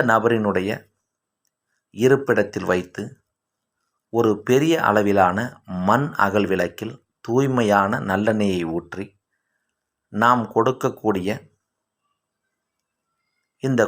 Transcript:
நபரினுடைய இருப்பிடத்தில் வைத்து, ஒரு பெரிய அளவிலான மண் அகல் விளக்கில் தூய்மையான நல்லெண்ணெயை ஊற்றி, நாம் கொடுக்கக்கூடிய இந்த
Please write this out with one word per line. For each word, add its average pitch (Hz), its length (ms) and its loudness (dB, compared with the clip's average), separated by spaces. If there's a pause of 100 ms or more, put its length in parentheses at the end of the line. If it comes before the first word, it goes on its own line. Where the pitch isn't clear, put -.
நபரினுடைய 110 680 0 (1200)
இருப்பிடத்தில் 107 760 0
வைத்து, 92 320 -4 (1080)
ஒரு 113 180 2 (100)
பெரிய 147 400 2
அளவிலான 101 560 2 (480)
மண் 120 320 0
அகல் 101 300 0
விளக்கில் 90 500 -4 (240)
தூய்மையான 117 800 0
நல்லெண்ணெயை 101 720 -2
ஊற்றி, 87 340 -10 (1080)
நாம் 120 360 2
கொடுக்கக்கூடிய 110 800 -2 (2250)
இந்த 131 240 0